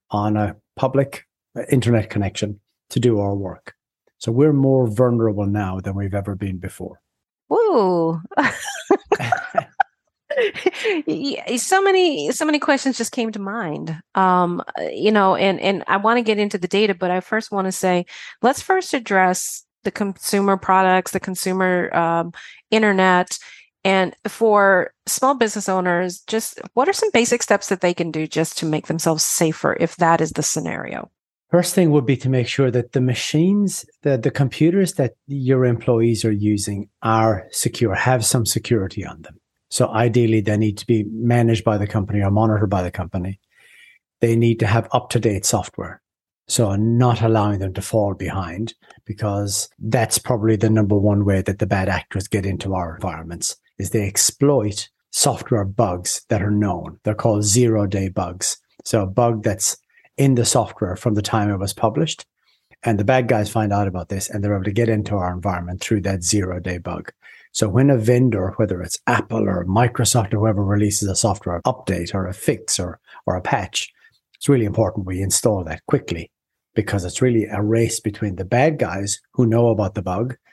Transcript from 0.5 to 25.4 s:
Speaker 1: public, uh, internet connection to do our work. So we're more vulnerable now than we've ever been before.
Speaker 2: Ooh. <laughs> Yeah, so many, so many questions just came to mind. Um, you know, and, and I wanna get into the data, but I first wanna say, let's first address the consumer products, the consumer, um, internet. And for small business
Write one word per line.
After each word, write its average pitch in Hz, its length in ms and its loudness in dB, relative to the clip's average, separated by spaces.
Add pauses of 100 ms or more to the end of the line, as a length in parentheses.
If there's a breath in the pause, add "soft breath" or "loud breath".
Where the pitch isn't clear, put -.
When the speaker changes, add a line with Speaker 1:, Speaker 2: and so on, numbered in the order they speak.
Speaker 1:
public, 135 520 -2 (280)
uh, 123 160 -8
internet 117 380 2
connection 101 500 -4 (300)
to - 100 -2
do 117 220 2
our 101 140 0
work. 92 400 -10 (420)
So - 160 -6
we're 147 220 4
more 135 340 4
vulnerable 113 580 2
now 98 340 -2
than 95 140 -6
we've 98 200 -4
ever 101 200 -4
been 95 240 -6
before. 92 420 -14 (520)
Speaker 2:
Ooh. 185 680 2 (160)
<laughs> - 120 2 (2500 loud breath)
Yeah, 269 500 -6
so 381 260 0
many, 349 480 2
so 285 140 -2
many 302 160 0
questions 269 360 0
just 233 140 -6
came 226 220 -4
to 208 80 -10
mind. 165 600 -6 (140)
Um, 180 480 2 (300)
you 143 180 0
know, 196 240 4
and, 190 240 2
and 196 300 -2
I 190 80 2
wanna 226 260 2
get 214 160 0
into 208 200 -2
the 180 100 -4
data, 202 260 2
but 180 160 -2
I 180 80 2
first 214 320 -4
wanna 190 220 -2
say, 180 340 0 (340 loud breath)
let's 254 220 0
first 370 320 -2
address 190 680 0 (180)
the 202 80 -2
consumer 196 640 0
products, 185 540 2
the 190 80 -6
consumer, 185 800 -2
um, 170 360 0 (380 loud breath)
internet. 190 680 4 (460 loud breath)
And 190 320 0 (140)
for 202 640 4 (140)
small 269 280 0
business 220 340 -2